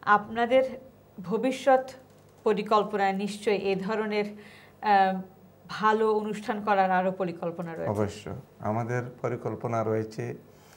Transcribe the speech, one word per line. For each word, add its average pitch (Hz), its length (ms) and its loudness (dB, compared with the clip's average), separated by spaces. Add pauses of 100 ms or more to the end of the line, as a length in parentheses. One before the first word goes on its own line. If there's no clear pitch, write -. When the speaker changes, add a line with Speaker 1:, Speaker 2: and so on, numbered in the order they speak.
Speaker 1:
আপনাদের 226 600 2 (600)
ভবিষ্যৎ 262 720 2 (520)
পরিকল্পনায় 202 680 2
নিশ্চয়ই 202 440 -2
এ 190 200 0
ধরনের, 208 480 -2 (580)
আহ, 190 380 4 (480)
ভালো 220 460 2
অনুষ্ঠান 214 500 -4
করার 196 260 4
আরও 185 220 2
পরিকল্পনা 170 640 -6
রয়েছে। 165 160 -4
Speaker 2:
অবশ্য - 400 -2 (280)
আমাদের 117 440 -4 (200)
পরিকল্পনা 117 640 -4
রয়েছে, 110 500 -4 (420)